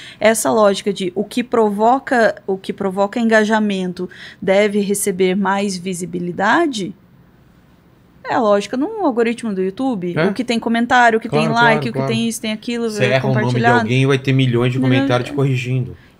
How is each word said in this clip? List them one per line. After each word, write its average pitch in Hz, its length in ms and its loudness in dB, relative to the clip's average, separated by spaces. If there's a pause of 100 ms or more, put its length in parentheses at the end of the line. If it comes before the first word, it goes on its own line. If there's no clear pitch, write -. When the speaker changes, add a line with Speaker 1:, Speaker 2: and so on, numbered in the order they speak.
(180)
Speaker 1:
Essa 226 320 2
lógica 208 420 2
de 190 220 -6
o 208 80 -4
que 233 220 -4
provoca, 226 1000 0
o 190 140 -2
que 190 140 -8
provoca 196 480 -4
engajamento 208 880 0 (320)
deve 202 400 2
receber 190 560 0
mais 196 400 -2
visibilidade, 185 1160 -2 (1300)
é 508 100 -4
a 294 60 0
lógica 202 360 0
no 277 100 -2 (180)
algoritmo 233 480 -2
do 185 80 -4
YouTube. 190 560 -4
Speaker 2:
É. 160 120 2
Speaker 1:
O 208 40 0
que 226 120 -4
tem 233 160 -2
comentário, 233 580 2
o - 20 0
que 226 80 -10
Speaker 2:
Claro, 226 160 2
Speaker 1:
tem 226 80 0
like, 233 140 4
Speaker 2:
claro, 226 140 4
Speaker 1:
o - 20 -4
que 123 100 -6
Speaker 2:
claro. - 160 -2
Speaker 1:
tem 226 200 0
isso, 220 120 -6
tem 220 120 -6
aquilo, 233 360 -4
Speaker 2:
Você 214 160 -2
Speaker 1:
é 123 100 2
Speaker 2:
erra 131 100 0
o 135 100 0
nome 123 60 2
de 120 60 0
Speaker 1:
compartilhado. 123 340 2
Speaker 2:
alguém 123 220 2
e 135 40 4
vai 139 100 4
ter 131 160 -2
milhões 127 400 2
de 131 60 -2
Speaker 1:
Milhões 127 220 2
Speaker 2:
comentários 123 260 2
Speaker 1:
de - 60 -10
Speaker 2:
te - 40 -10
corrigindo. 127 600 -2 (240)